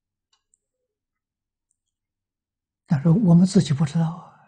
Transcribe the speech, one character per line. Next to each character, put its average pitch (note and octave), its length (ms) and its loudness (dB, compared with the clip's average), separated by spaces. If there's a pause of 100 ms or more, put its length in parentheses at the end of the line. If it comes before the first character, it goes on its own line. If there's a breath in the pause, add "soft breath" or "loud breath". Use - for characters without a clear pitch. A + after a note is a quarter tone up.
(3000)
他 D3 140 -2
说 E3 120 2 (100)
：“我 E3+ 100 2
们 F3 120 4
自 F#3 160 2
己 D3 120 -4
不 D#3+ 120 -2
知 - 120 -8
道 - 500 -8